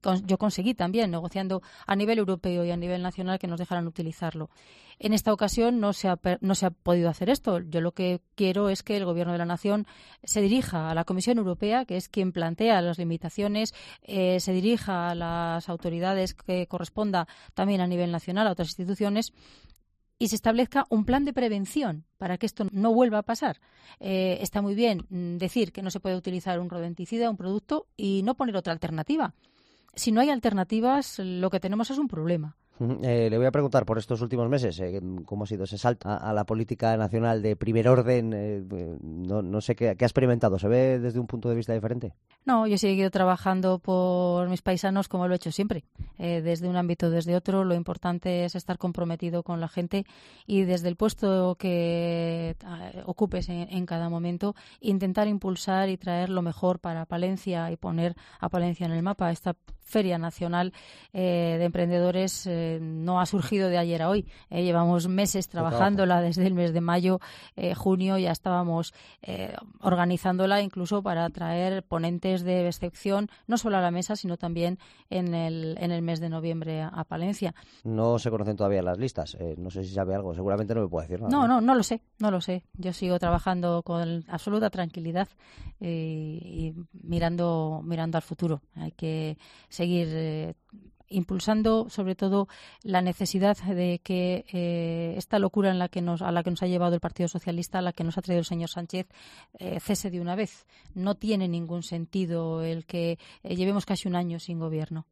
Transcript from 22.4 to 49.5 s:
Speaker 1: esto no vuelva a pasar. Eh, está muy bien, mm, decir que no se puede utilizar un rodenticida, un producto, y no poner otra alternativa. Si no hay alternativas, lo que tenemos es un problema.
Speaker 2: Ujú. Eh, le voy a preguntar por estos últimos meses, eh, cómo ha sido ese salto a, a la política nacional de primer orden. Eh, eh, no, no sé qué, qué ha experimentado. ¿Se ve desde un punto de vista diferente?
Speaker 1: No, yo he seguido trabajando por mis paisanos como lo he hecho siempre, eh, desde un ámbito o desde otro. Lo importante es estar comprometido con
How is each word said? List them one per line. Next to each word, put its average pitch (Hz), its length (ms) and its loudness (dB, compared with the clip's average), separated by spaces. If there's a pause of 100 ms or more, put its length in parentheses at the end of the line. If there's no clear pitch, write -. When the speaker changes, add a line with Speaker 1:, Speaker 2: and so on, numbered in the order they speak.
Speaker 1:
esto - 240 -4
no 208 200 4
vuelva 226 280 6
a 208 40 -2
pasar. 233 360 -2 (400)
Eh, 185 420 0
está 202 220 -2
muy 202 100 0
bien, 208 360 2
mm, 175 280 -4
decir 185 340 0
que 196 120 -10
no 185 80 -4
se 190 80 -8
puede 185 160 -2
utilizar 180 440 -4
un 175 120 -6
rodenticida, 175 580 -2
un 208 80 -2
producto, 208 480 -2 (100)
y 196 280 0
no 233 100 2
poner 233 240 -2
otra 175 160 -2
alternativa. 165 600 -2 (580)
Si - 180 0
no 220 100 6
hay 294 100 6
alternativas, 226 880 2
lo 185 320 -2
que 185 80 0
tenemos 208 320 -2
es 269 80 -2
un 294 80 0
problema. 160 500 -2 (220)
Speaker 2:
Ujú. 120 220 0
Eh, 120 300 4
le 110 80 2
voy 127 80 4
a 131 40 4
preguntar 135 360 2
por 113 100 2
estos 113 240 -2
últimos 120 280 0
meses, 120 300 0
eh, 92 220 -4 (240)
cómo 104 200 -4
ha - 20 -10
sido 98 160 -4
ese 98 160 -6
salto 120 300 0
a, 101 80 0
a 107 140 -4
la 104 140 0
política 113 500 0
nacional 113 460 2
de 104 140 2
primer 110 340 2
orden. 123 440 4
Eh, 104 380 -4
eh, 87 300 -6
no, 90 400 -4
no 98 200 -2
sé 117 140 0
qué, 110 220 0
qué 123 80 4
ha - 20 2
experimentado. 117 520 2
¿Se 101 80 0
ve 127 320 4
desde 120 200 0
un 123 60 -2
punto 120 240 -4
de 117 60 2
vista 117 180 -2
diferente? 113 400 -4 (320)
Speaker 1:
No, 226 220 4
yo 208 80 4
he - 20 0
seguido 190 320 2
trabajando 185 720 2
por 180 680 2
mis 180 140 -2
paisanos 190 460 0
como 180 200 0
lo 180 60 2
he 180 40 2
hecho 165 140 -4
siempre, 196 340 -2 (340)
eh, 170 240 -2
desde 170 260 0
un 180 60 0
ámbito 175 320 0
o - 20 4
desde 170 260 2
otro. 190 280 2
Lo 185 100 2
importante 175 720 -2
es 175 80 -4
estar 180 240 -6
comprometido 170 640 -2
con 170 180 -4